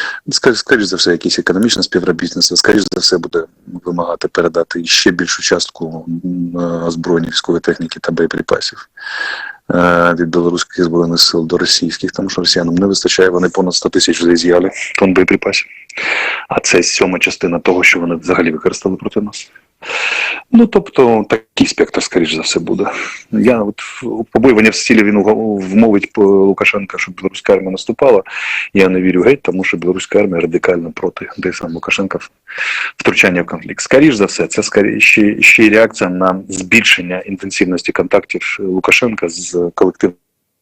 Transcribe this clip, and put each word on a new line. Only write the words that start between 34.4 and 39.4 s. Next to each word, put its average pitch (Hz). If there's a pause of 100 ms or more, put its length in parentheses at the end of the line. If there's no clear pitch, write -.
це 104
скорі-, 107
ще, 104
ще -
й 107
реакція 107
на 92 (100)
збільшення 92
інтенсивності 92
контактів -
Лукашенка 95
з 87